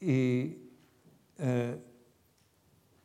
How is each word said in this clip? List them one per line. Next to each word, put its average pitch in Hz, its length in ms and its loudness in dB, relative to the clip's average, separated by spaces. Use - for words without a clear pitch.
et, 131 580 2
euh, 123 360 0